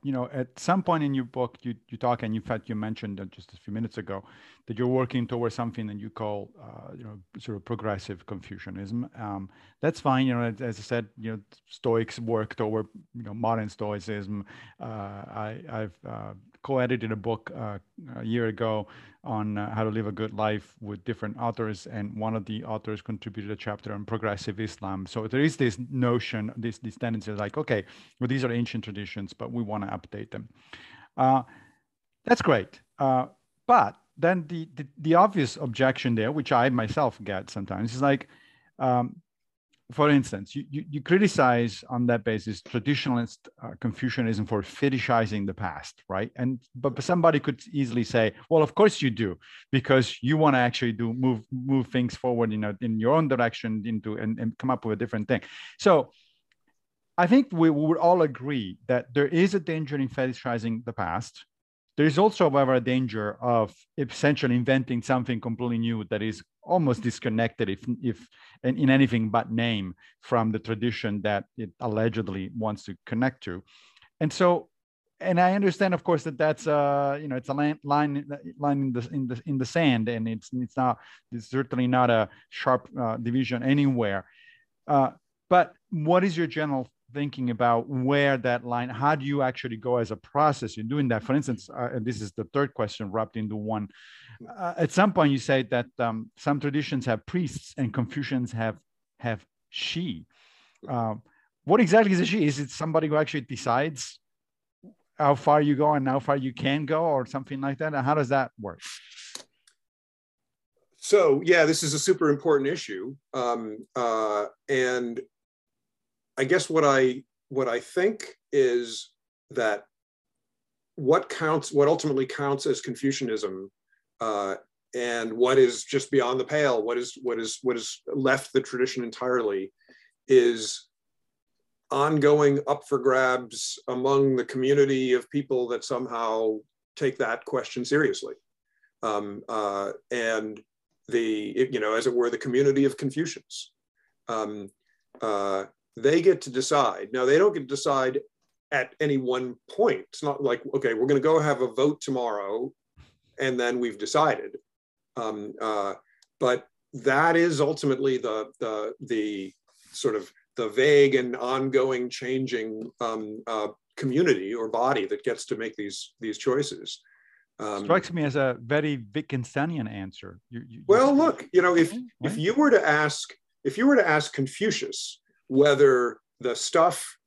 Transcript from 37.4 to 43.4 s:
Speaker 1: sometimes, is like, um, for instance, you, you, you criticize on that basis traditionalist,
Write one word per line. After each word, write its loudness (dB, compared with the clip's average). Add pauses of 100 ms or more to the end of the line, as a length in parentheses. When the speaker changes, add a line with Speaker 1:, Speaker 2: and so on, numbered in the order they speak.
Speaker 1:
sometimes, -6
is -4
like, 2 (500)
um, 0 (720)
for 2
instance, 0
you, -8
you, -8
you -8
criticize 4
on 0
that 2
basis -4
traditionalist, -2 (260)